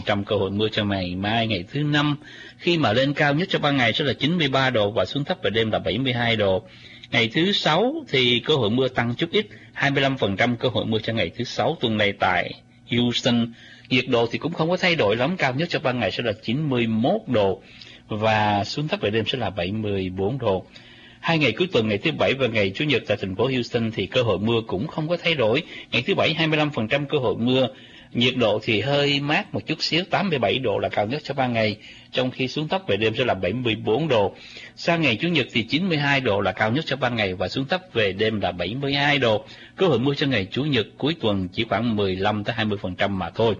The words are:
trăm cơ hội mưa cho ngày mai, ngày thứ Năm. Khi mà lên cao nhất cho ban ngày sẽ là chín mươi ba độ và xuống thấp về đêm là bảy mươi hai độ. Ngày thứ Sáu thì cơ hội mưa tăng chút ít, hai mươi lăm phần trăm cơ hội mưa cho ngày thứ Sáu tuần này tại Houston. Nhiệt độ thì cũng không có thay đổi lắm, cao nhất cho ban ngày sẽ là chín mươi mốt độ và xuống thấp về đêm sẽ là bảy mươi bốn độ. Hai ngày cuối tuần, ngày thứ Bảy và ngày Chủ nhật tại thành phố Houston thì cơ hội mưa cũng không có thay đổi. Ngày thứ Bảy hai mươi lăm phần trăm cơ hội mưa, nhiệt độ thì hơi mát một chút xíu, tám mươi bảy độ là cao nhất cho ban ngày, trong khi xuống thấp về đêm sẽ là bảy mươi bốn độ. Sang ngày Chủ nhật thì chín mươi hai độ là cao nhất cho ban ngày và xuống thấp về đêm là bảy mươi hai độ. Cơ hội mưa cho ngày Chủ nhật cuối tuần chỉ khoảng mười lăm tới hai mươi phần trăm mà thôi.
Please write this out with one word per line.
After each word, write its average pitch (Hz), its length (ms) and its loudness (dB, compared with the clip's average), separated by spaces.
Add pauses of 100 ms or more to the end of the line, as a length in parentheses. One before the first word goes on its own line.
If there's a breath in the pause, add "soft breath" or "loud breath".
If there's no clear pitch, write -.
trăm 101 180 0
cơ 107 120 0
hội 98 140 0
mưa 107 220 0
cho 107 120 0
ngày 95 320 -2
mai, 110 300 0
ngày 95 260 -2
thứ 147 100 -2
Năm. 147 340 2 (400 loud breath)
Khi 170 220 0
mà 120 140 4
lên 135 220 2
cao 147 200 2
nhất 175 160 0
cho 160 80 2
ban 147 180 2
ngày 117 160 4
sẽ 156 120 0
là 131 80 0
chín 175 260 0
mươi 147 100 2
ba 131 220 2
độ 104 200 2
và 98 140 2
xuống 139 200 -4
thấp - 180 -4
về 98 80 0
đêm 110 200 0
là 98 80 0
bảy 95 200 -2
mươi 131 140 0
hai 117 240 0
độ. 95 260 2 (480 loud breath)
Ngày 117 240 2
thứ 175 180 2
Sáu 233 560 0
thì 123 360 2
cơ 151 120 2
hội 110 140 2
mưa 127 180 2
tăng 120 260 -2
chút 170 160 -2
ít, 208 160 0 (260 loud breath)
hai 139 180 0
mươi 139 120 2
lăm 135 160 0
phần 101 180 0
trăm 120 200 2
cơ 131 120 0
hội 104 180 -2
mưa 110 160 0
cho 117 100 -4
ngày 98 260 -2
thứ 120 60 -2
Sáu 127 360 -2
tuần 113 160 0
này 104 240 2
tại 90 340 0 (360 soft breath)
Houston. 120 640 2 (360 loud breath)
Nhiệt 127 200 2
độ 120 220 4
thì 117 80 -4
cũng 147 140 -4
không 165 180 -2
có 185 60 0
thay 175 180 0
đổi 110 220 2
lắm, 143 200 0
cao 135 180 0
nhất 165 160 -2
cho 147 80 -2
ban 127 200 -2
ngày 101 120 0
sẽ - 120 -6
là 117 100 0 (100)
chín 143 260 -2
mươi 120 180 2
mốt 113 400 2
độ 101 360 2 (460 loud breath)
và 107 560 2
xuống 151 240 -4
thấp - 120 -4
về 104 100 2
đêm 110 160 0
sẽ 131 120 -4
là 104 120 -2
bảy 90 220 -4
mươi 101 380 -2
bốn 98 280 -2
độ. 98 260 0 (560 loud breath)
Hai 165 180 2
ngày 135 140 4
cuối 175 200 0
tuần, 110 160 2
ngày 101 100 0
thứ 160 200 -2
Bảy 104 160 2
và 135 120 0
ngày 107 280 0
Chủ 151 100 -2
nhật 131 220 2
tại 101 140 0
thành 95 160 -6
phố 117 100 2
Houston 120 440 0
thì 101 160 -4
cơ 127 160 0
hội 101 160 2
mưa 113 280 2
cũng 104 200 -4
không 156 220 -4
có 175 140 0
thay 170 120 2
đổi. 120 280 2 (300 loud breath)
Ngày 117 140 0
thứ 196 80 2
Bảy 170 200 2
hai 160 120 0
mươi 156 120 2
lăm 151 120 0
phần 113 180 -4
trăm 143 180 0
cơ 147 120 0
hội 113 200 0
mưa, 127 300 2 (440 loud breath)
nhiệt 123 240 2
độ 107 260 2
thì 104 180 2
hơi 143 400 0
mát 156 340 -2
một 113 120 -6
chút 156 160 -4
xíu, 165 280 0
tám 180 200 0
mươi 143 80 0
bảy 104 200 2
độ 107 200 0
là 101 100 0
cao 104 180 0
nhất 143 180 -4
cho - 100 -6
ban 131 180 0
ngày, 110 240 0 (360 loud breath)
trong 127 180 0
khi 131 180 -2
xuống 151 200 -4
thấp 190 200 -2
về 101 80 2
đêm 110 220 0
sẽ 131 60 2
là 107 100 2
bảy 90 180 -2
mươi 117 320 0
bốn 131 240 2
độ. 107 260 2 (420 loud breath)
Sang 170 260 0
ngày 117 180 2
Chủ 170 80 0
nhật 151 240 0
thì 117 100 0
chín 165 260 -2
mươi 156 100 0
hai 139 220 2
độ 104 200 2
là 95 120 0
cao 110 200 0
nhất 156 140 0
cho 135 100 -2
ban 123 200 -2
ngày 98 180 0
và 92 140 -4
xuống 135 180 -4
thấp 180 160 -2 (100)
về 107 200 2
đêm 107 280 0
là 90 120 0
bảy 87 220 -4
mươi 139 200 -4
hai 143 240 2
độ. 110 260 2 (320 loud breath)
Cơ 190 100 2
hội 135 120 4
mưa 139 160 2
cho 143 120 -2
ngày 110 240 0
Chủ 123 140 -2
nhật 127 220 0 (120)
cuối 151 220 -2
tuần 98 280 0
chỉ 110 160 -2
khoảng 110 320 0
mười 98 200 0
lăm 104 280 0
tới 120 100 -2
hai 113 100 -2
mươi 104 180 -2
phần 95 120 -6
trăm 98 240 0
mà 85 120 -4
thôi. 110 300 2